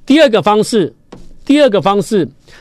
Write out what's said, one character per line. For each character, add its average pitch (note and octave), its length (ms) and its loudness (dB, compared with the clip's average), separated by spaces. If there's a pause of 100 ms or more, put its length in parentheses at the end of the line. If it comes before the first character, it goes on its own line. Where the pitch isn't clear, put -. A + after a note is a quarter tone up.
第 D4+ 160 2
二 C#4+ 80 4
个 G#3+ 120 0
方 G#3 220 0
式， F#3+ 320 -4 (500)
第 C#4+ 160 2
二 C4+ 80 2
个 F3 120 -2
方 G3 200 -2
式， E3+ 280 -4 (320)